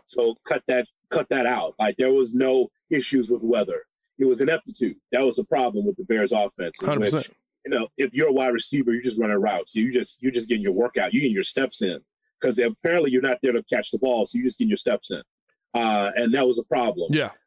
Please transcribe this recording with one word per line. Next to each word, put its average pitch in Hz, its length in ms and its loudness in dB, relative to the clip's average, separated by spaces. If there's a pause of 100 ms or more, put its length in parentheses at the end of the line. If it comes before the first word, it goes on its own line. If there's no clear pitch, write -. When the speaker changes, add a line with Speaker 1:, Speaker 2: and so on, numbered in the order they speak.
Speaker 1:
So 117 400 0
cut 143 240 -2
that, 127 180 0 (240)
cut 147 200 -2
that 127 160 0
out. - 320 -2
Like, 107 180 0
there 131 160 2
was 123 220 2
no 131 340 4 (220)
issues 127 400 0
with 117 120 0
weather. 101 400 0 (360)
It 135 80 2
was 123 140 4
ineptitude. 139 560 -2 (160)
That 123 120 2
was 123 120 0
the - 80 -2
problem 110 420 0
with 101 100 -2
the 95 80 -10
Bears 107 280 0
offense, 101 500 -4
in - 60 -2
Speaker 2:
Hundred 113 240 0
percent. 151 160 -2
Speaker 1:
which, - 80 -20 (300)
you - 120 -6
know, 113 180 -4
if 131 180 -2
you're 151 140 2
a 139 40 4
wide 131 200 2
receiver, 120 400 0
you're 120 100 -2
just 113 180 -2
running 107 160 2
routes. 98 380 -2
You 113 180 2
just, 120 300 -4
you're 131 100 0
just 113 160 -4
getting 113 140 0
your 98 100 0
workout. 101 400 0
You're 127 80 2
getting 123 140 0
your 98 80 0
steps - 400 -2
in, 90 180 -4 (400)
'cause 123 180 0
apparently 143 520 0
you're 127 120 2
not 127 200 0
there 131 100 2
to 117 120 0
catch 110 260 -4
the 113 80 -4
ball. 123 260 0
So - 140 -4
you're 127 80 0
just 120 120 -4
getting 110 120 2
your - 60 0
steps - 340 -4
in. 71 120 -10 (520)
Uh, 107 420 0
and 117 160 0
that 135 140 2
was 120 120 2
a 117 60 -4
problem. 107 480 -2
Speaker 2:
Yeah. 143 180 0 (160)